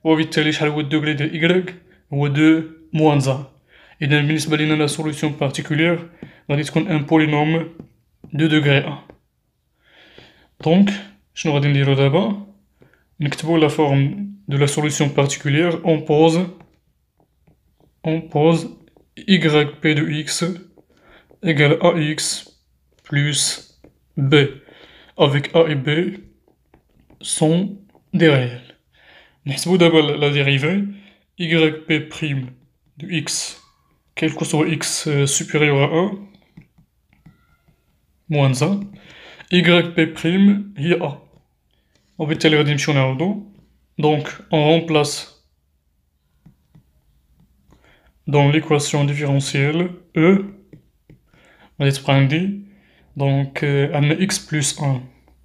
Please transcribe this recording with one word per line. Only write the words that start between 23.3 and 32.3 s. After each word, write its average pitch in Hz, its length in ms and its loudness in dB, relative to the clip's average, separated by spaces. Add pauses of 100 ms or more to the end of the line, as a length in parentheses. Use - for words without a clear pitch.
بي، 139 300 4 (680)
افيك 143 380 0
أ 165 120 6
اي 151 80 -2
بي 151 440 -4 (1000)
سون 165 680 -2 (260)
دي 170 140 4
ريال. 123 340 2 (840)
نحسبو 170 280 -2
دابا 170 220 6
لا 147 340 2
ديريفي. 143 540 0 (540)
إيكغيك 160 480 0
بي 156 120 0
بريم 139 560 -8 (420)